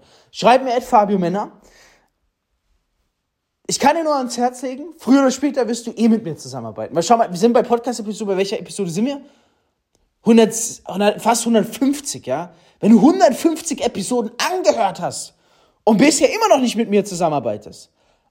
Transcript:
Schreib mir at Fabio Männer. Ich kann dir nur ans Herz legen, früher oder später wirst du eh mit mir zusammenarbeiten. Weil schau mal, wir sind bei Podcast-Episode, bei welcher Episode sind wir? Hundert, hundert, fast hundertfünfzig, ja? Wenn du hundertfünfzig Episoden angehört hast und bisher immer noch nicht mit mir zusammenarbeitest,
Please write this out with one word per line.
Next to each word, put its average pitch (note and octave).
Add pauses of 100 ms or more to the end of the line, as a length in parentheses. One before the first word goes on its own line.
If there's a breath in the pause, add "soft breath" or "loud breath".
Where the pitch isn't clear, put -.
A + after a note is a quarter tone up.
(320 soft breath)
Schreib B3+
mir B3
at B3
Fabio G#3
Männer. F3+ (2000 soft breath)
Ich -
kann D4
dir E4
nur D4+
ans B3+
Herz B3
legen, C#4
früher C4+
oder C4+
später B3+
wirst A#3
du A#3+
eh A3+
mit A3
mir D#3+
zusammenarbeiten. A2+
Weil E3+
schau A#3
mal, A3+
wir F3+
sind A3+
bei B3
Podcast-Episode, A3+
bei F3+
welcher G3
Episode F3+
sind F3
wir? C#4+ (1040 soft breath)
Hundert, A3+ (340)
hundert, G3+
fast A3+
hundertfünfzig, A#3
ja? D3+ (260 soft breath)
Wenn G3+
du A3
hundertfünfzig D#4+
Episoden A#3
angehört A#3+
hast - (500)
und A3
bisher D4
immer G#4+
noch D4+
nicht A#3+
mit G#3+
mir G3+
zusammenarbeitest, D3 (400)